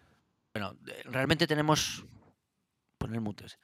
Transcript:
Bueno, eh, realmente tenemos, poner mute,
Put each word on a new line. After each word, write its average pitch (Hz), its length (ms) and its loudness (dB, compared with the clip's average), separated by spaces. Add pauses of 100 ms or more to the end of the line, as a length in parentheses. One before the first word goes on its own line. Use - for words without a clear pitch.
(540)
Bueno, 101 220 -4 (100)
eh, - 200 -12
realmente 139 400 2
tenemos, 151 580 2 (920)
poner 113 220 -4
mute, 104 260 -6 (180)